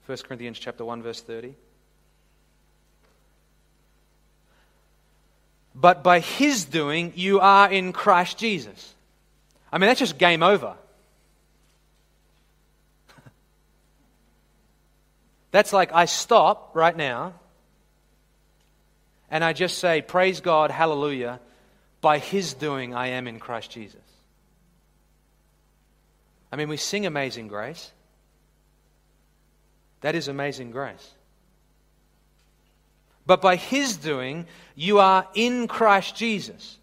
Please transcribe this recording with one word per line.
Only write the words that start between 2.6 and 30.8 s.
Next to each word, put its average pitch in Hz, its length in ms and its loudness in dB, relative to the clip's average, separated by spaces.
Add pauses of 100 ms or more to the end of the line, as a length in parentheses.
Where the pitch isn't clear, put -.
"But 170 300 4
by 175 160 6
his 247 460 -2
doing, 160 500 -4
you 190 240 2
are 196 320 8
in 185 220 -2
Christ 180 440 2
Jesus." 147 560 -8 (760)
I 160 80 -2
mean, 190 80 6
that's 254 120 4
just 160 200 -2
game 170 240 4
over. 175 320 2 (2500)
<laughs> - 60 -20 (2250)
That's 202 200 4
like, 185 220 2
I 170 120 6
stop 196 680 2
right 165 200 2
now 147 380 -6 (2000)
and 160 120 -2
I 165 100 0
just 175 260 -4
say, 165 220 0
"Praise 180 400 -2
God, 156 280 2
hallelujah, 143 680 -4 (640)
by 151 180 2
his 180 340 -6
doing 131 400 -8
I 123 160 -6
am 127 180 -8
in 113 120 -14
Christ 113 320 -12
Jesus." 107 300 -20 (2500)
I 123 40 -12
mean, 151 140 -6
we 151 80 -8
sing 208 300 -6
Amazing 131 400 -8
Grace. 107 440 -14 (2000)
That 151 140 -4
is 143 140 -6
Amazing 139 420 -8
Grace. 123 420 -12 (2000)